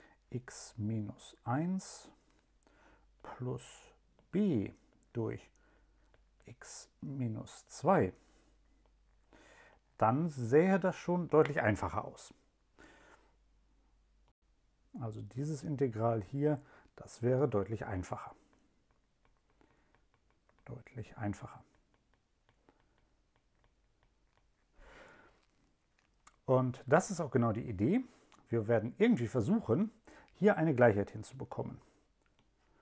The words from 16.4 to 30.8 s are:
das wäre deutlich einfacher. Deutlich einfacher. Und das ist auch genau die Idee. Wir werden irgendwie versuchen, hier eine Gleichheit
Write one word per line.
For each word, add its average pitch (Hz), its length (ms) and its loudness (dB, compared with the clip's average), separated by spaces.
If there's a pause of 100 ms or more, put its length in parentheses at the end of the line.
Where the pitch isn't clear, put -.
das - 260 -14
wäre 127 260 2
deutlich 104 380 -2
einfacher. - 480 -6 (2250)
Deutlich 117 520 -12
einfacher. - 460 -8 (4000)
Und 127 420 0
das 151 240 4
ist 175 100 -6
auch 147 100 -4
genau 117 220 2
die 117 160 -4
Idee. 135 360 2 (440)
Wir 113 180 0
werden 110 320 2
irgendwie 190 300 4
versuchen, 160 640 0 (400)
hier 202 240 4
eine 160 180 2
Gleichheit 110 360 4